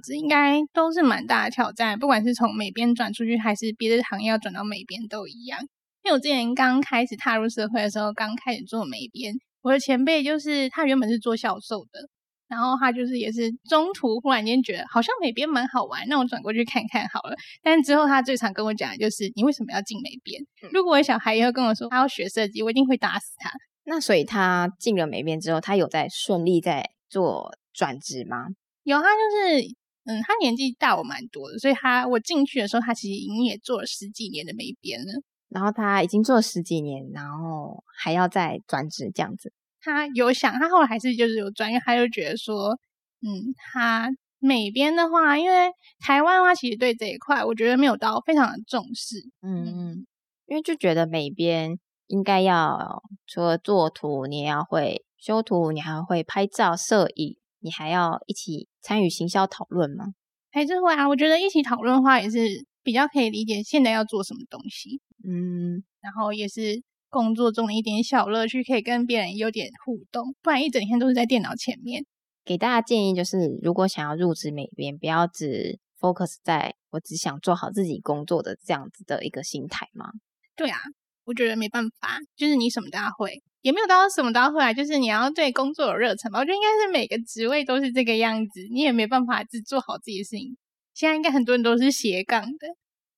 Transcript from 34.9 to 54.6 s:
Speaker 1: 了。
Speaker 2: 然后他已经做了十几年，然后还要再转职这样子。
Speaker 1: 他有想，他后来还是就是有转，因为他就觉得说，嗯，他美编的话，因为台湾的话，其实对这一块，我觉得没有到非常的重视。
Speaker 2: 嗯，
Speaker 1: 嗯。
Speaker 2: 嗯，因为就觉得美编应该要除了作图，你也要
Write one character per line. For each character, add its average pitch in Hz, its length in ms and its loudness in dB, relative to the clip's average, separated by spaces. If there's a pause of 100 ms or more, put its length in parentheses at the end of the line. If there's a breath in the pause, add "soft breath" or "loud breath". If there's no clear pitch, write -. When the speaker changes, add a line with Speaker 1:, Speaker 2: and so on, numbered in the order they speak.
Speaker 1:
了。 196 100 -10 (380)
Speaker 2:
然 190 140 -4
后 208 80 2
他 202 320 0
已 175 40 2
经 208 140 2
做 254 140 4
了 220 60 8
十 190 200 -4
几 165 200 -2
年， 139 200 -8 (120)
然 143 120 -10
后 151 560 -10 (200)
还 160 100 -2
要 180 160 4
再 175 400 -2
转 147 220 -4
职 127 260 -8
这 - 80 -2
样 104 140 -6
子。 - 160 -18 (280)
Speaker 1:
他 294 260 -2
有 247 240 2
想， - 220 2
他 302 160 0
后 359 120 8
来 269 60 6
还 226 120 -2
是 247 160 0
就 233 120 4
是 220 100 0
有 202 140 -4
转， 214 180 -4
因 233 80 -2
为 247 80 2
他 240 100 4
就 240 140 4
觉 190 200 -4
得 196 60 -4
说， 214 420 -4 (440)
嗯， 214 340 -6 (180)
他 233 360 0 (300)
美 247 320 4
编 277 220 2
的 339 160 4
话， 320 280 6
因 339 120 2
为 359 200 6 (300 soft breath)
台 277 220 4
湾 359 160 6
的 370 60 6
话， 359 100 6
其 254 160 -2
实 214 80 -4
对 247 160 2
这 226 140 -6
一 - 100 -8
块， 269 280 -2
我 226 100 0
觉 226 140 2
得 254 80 4
没 277 80 6
有 233 100 4
到 220 300 0
非 320 80 2
常 269 180 4
的 - 60 -10 (100)
重 208 160 -4 (100)
视。 - 240 -10 (240)
Speaker 2:
嗯， 185 220 -6
Speaker 1:
嗯。 170 40 -6
Speaker 2:
嗯， 175 380 -10 (420)
因 285 100 -6
为 311 40 -2
就 320 140 -4
觉 180 180 2
得 165 140 2
美 160 220 -4
编 165 480 -2 (300)
应 196 140 0
该 190 200 4
要 170 600 2 (240)
除 - 160 -10
了 170 160 2
作 180 320 2
图， 139 380 -4
你 147 120 -6
也 143 60 -4
要 151 180 -2